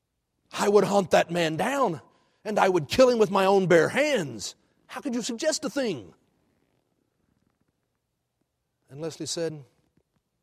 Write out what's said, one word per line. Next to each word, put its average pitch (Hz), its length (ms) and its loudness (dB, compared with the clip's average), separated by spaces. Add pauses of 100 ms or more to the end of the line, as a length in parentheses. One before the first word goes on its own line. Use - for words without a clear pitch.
(520)
"I 208 180 -2
would 202 140 6
hunt 202 260 0
that 175 200 2
man 165 260 -2
down, 226 440 -2 (440)
and 208 140 -4
I 190 100 4
would 175 200 0
kill 254 220 4
him 240 80 0
with 202 120 2
my 196 140 0
own 190 220 4
bare 160 240 4
hands. 202 640 -4 (320)
How - 140 -14
could 247 140 -8
you 240 80 -4
suggest 269 420 -6
a 196 60 -4
thing?" 165 440 -6 (2750)
And 135 120 -18
Leslie 160 260 -10
said, 156 380 -8 (800)